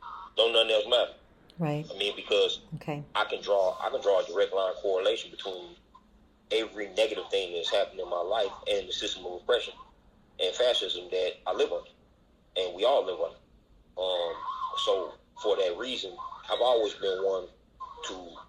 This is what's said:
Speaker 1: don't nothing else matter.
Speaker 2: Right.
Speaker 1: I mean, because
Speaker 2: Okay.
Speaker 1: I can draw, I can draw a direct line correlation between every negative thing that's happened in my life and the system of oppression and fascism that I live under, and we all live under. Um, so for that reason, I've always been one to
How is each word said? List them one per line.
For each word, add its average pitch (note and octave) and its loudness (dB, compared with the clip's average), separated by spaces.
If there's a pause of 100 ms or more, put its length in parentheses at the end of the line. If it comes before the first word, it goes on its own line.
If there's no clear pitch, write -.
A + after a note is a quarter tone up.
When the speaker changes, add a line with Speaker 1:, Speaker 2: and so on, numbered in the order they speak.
(360)
Speaker 1:
don't A2+ 4
nothing A2+ 4
else G#2+ 4
matter. A#2+ 4 (460)
Speaker 2:
Right. D3+ -2
Speaker 1:
I - -12
mean, G2+ -2
because - 2 (140)
Speaker 2:
Okay. D3 -6 (100)
Speaker 1:
I G#2 0
can - -6
draw, F#2+ 4
I G#2 -2
can C3 -2
draw G2 6
a F2 0
direct F#2+ 2
line F#2+ 2
correlation G2 2
between F2+ -10 (760)
every G#2 -2 (100)
negative G#2 2
thing F#2+ -2
that's E2+ -4
happened F#2+ 0
in F2 -6
my F2 0
life G2 0 (160)
and G2 0
the - -10
system F#2+ -4
of F2+ -8
oppression A2+ 0 (680)
and F#2 0
fascism G2+ 2
that F#2 0 (120)
I F#2 0
live C3 2
under, F2 -6 (680)
and F2+ -2
we G2 0
all B2+ 4
live F2+ -4
under. - -4 (600)
Um, F2+ 0 (500)
so F#2+ 2 (300)
for G2+ 2
that F2+ 0
reason, A2 -6 (400)
I've G#2 2
always A#2 4
been F#2+ -2
one F#2+ 0 (640)
to F#2 -10 (220)